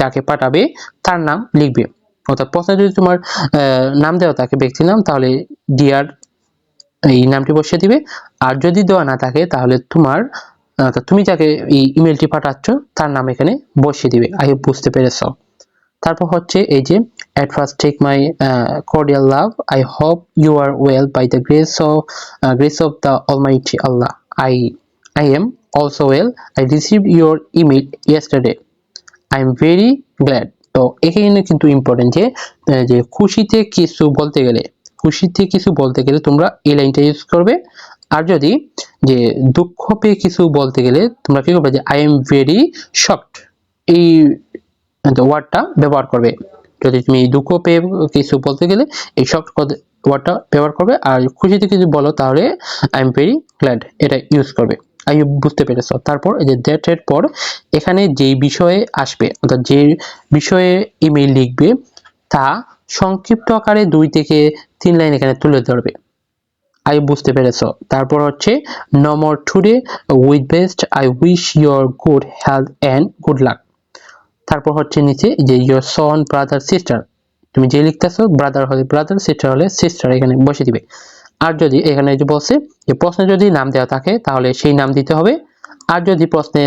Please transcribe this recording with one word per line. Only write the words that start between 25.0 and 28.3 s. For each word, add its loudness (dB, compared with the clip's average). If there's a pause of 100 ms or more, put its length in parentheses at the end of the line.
I 2 (120)
am -2 (340)
also -2 (100)
well, 0 (300)
I 0 (120)
received 0 (140)
your 4 (260)
email 4 (300)
yesterday, -2 (800)